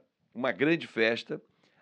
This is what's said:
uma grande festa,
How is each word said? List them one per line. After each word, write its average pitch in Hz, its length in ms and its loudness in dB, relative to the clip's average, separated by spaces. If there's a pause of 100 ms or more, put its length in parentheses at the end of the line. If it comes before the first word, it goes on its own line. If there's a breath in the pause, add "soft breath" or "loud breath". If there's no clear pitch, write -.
(340)
uma 123 180 -4
grande 135 360 0
festa, 113 540 0 (400 soft breath)